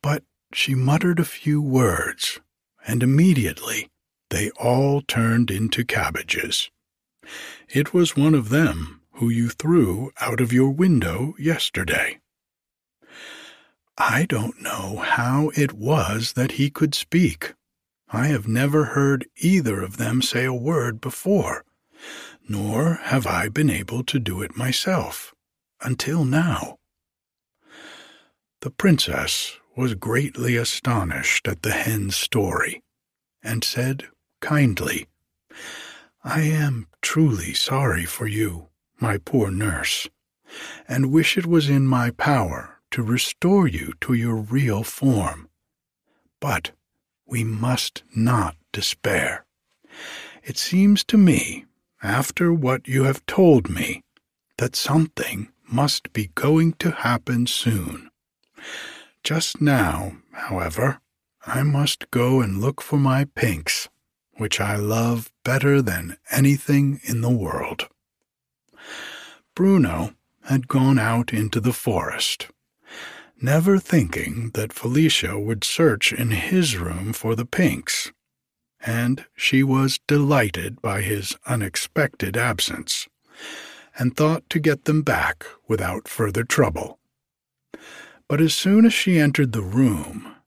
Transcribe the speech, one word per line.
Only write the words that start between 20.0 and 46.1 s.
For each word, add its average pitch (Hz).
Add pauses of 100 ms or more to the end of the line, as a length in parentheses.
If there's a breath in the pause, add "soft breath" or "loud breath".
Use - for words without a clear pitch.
say 127
a 131
word 123
before, - (840 loud breath)
nor 107 (100)
have 131
I 90
been 151
able 113
to -
do 101
it -
myself, - (460)
until 147
now. 143 (1800 loud breath)
The 131
princess - (180)
was 123
greatly 123
astonished 107
at 95
the 107
hen's 104
story, - (600)
and 113
said 131 (320)
kindly, 113 (1160 loud breath)
"I 156
am 151 (120)
truly 117
sorry 120
for 110
you, 104 (320)
my 107
poor 101
nurse, 92 (800 loud breath)
and 131
wish 160
it 170
was 160
in 139
my 123
power 113
to 123
restore 170
you 82
to 131
your 117
real 110
form. 90 (920)